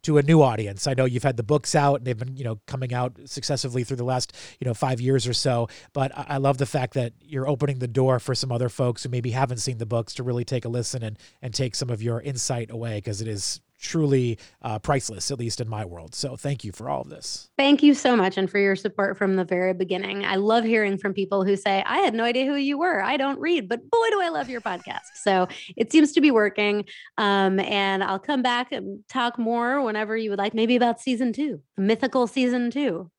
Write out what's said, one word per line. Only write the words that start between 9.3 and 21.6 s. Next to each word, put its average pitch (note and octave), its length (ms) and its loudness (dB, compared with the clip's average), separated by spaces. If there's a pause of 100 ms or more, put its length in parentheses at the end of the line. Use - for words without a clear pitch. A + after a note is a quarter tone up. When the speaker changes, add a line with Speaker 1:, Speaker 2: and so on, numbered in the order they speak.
Speaker 1:
haven't B2 260 0
seen B2 180 -4
the A#2 80 -6
books A2+ 300 -2
to C3 80 -8
really A#2+ 240 -2
take B2 180 -4
a A#2 60 -6
listen A#2+ 320 -4
and, A2 160 -8 (240)
and B2 100 -8
take B2 220 -4
some B2 160 -4
of A2 120 -4
your A#2 200 -2
insight B2 480 -4
away, A2+ 320 -6
'cause G#2 180 -6
it A2+ 80 -6
is G2 320 -6 (180)
truly, C3+ 600 2 (240)
uh, A2 160 -6
priceless, B2+ 520 -2
at C3+ 80 -6
least A#2 220 -6
in A2+ 80 -4
my G#2+ 160 -6
world. E2+ 300 -14
So C3+ 200 -6
thank C#3 300 -6
you G2 80 -8
for A#2 160 -10
all C#3+ 140 -2
of - 80 -12
this. - 480 -12
Speaker 2:
Thank C#4 240 6
you D4 100 10
so B3 240 4
much. F#3+ 220 2
And F#3+ 120 0
for G3+ 80 0
your G3 160 4
support G3 440 -2
from F#3+ 180 2
the F3+ 80 0
very F#3 300 0
beginning. F#3+ 500 -4
I F#3+ 120 0
love A3 280 4
hearing G#3+ 320 2
from G3 160 -2
people G3 320 0
who G3 120 4
say, G3 300 0